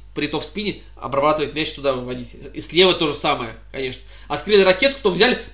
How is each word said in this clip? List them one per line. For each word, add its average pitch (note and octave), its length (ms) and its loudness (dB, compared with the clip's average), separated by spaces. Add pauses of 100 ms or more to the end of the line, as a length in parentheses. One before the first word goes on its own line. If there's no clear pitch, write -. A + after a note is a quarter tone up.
(140)
при D3 140 -4
топ-спине D#3+ 560 -6 (120)
обрабатывать C#3 600 0
мяч D#3 160 -4
туда C#3 220 -2
выводить. B2 420 -8 (180)
И - 80 -10
слева F3 320 4
то E3+ 140 0
же D3 80 -2
самое, B2+ 400 -4 (160)
конечно. B2+ 320 -8 (240)
Открыли G3 340 2
ракетку, F#3+ 360 4
потом F#3+ 160 0
взяли, A3 260 4 (140)